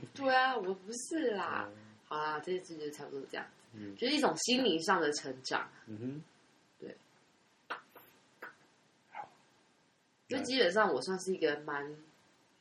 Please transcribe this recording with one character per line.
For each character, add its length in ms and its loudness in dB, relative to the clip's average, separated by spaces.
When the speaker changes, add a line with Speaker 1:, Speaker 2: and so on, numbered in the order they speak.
Speaker 1:
对 200 4
啊， 220 6
我 180 0
不 180 -12
是 400 0
啦。 380 -2
Speaker 2:
嗯。 60 -16
Speaker 1:
好 80 -4
啦， 240 0
这 200 -2
次 160 -12
就 140 -6
差 140 -10
不 80 -12
多 80 -6
这 60 -10
样 100 -8
子。 60 -20
Speaker 2:
嗯。 220 -10
Speaker 1:
就 120 0
是 60 2
一 40 4
种 180 4
心 280 2
灵 180 4
上 180 4
的 120 2
成 300 -4
长。 280 -4
Speaker 2:
嗯 120 -10
哼。 240 -6
Speaker 1:
对。 160 -14
Speaker 2:
好。 160 -12
Speaker 1:
就 100 -2
基 200 0
本 140 6
上 200 6
我 100 2
算 180 -2
是 120 -2
一 40 -2
个 240 4
蛮 360 -4